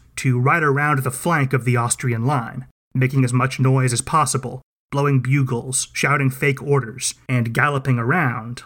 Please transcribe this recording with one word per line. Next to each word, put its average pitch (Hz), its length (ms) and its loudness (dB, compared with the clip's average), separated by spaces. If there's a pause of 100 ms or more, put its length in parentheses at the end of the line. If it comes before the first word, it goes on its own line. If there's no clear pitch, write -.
(160)
to 123 220 0
ride 156 240 2
around 143 400 2
the 131 80 -4
flank 143 420 0
of 117 120 0
the 123 120 2
Austrian 117 500 -2
line, 131 400 -4 (280)
making 131 300 2
as 123 80 0
much 131 260 2
noise 131 340 2
as 113 100 -2
possible, 131 580 -2 (300)
blowing 143 300 2
bugles, 127 720 -2
shouting 143 360 0
fake 139 340 -2
orders, 127 520 -2 (140)
and 117 260 0
galloping 135 440 0
around 123 680 -2